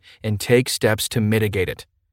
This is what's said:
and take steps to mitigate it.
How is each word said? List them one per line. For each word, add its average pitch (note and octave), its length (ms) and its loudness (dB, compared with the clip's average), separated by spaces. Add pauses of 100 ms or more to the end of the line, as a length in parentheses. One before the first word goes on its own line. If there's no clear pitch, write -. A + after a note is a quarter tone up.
(240)
and G#2+ 160 -4
take B2+ 300 2
steps - 400 0
to A#2+ 120 -2
mitigate G#2 480 0
it. - 160 -12 (280)